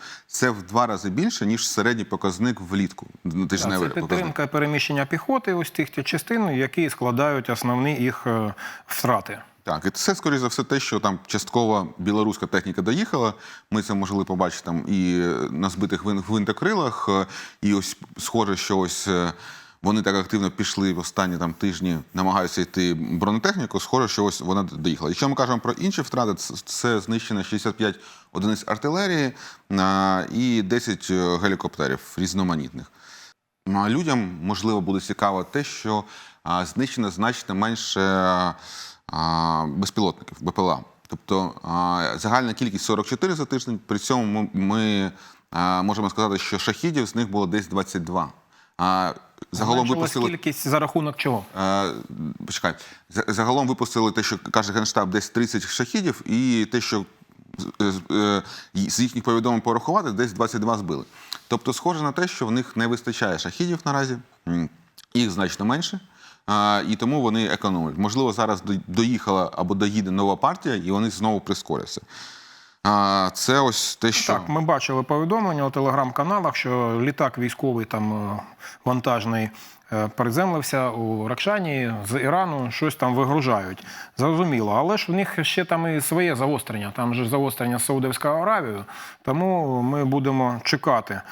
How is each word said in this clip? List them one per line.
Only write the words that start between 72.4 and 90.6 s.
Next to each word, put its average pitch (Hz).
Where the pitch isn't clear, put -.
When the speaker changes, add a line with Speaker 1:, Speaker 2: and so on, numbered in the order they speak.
Speaker 1:
А, 98
це 131
ось 127
те, 220
що -
Speaker 2:
Так, 90
ми 156
бачили 139
повідомлення 160
у 135
Telegram-каналах, 139
що 120
літак 139
військовий, 120
там, 107
е, 104
вантажний, 117
е, 107
приземлився 135
у 110
Ракшані 143
з 131
Ірану, 143
щось 151
там 127
вигружають. 123
Зрозуміло. 135
Але 170
ж -
у 175
них 190
ще 175
там 165
і 143
своє 165
загострення. 113
Там 120
же 120
загострення 123
з -
Саудовською 135
Аравією. 156
Тому 151
ми 139
будемо 131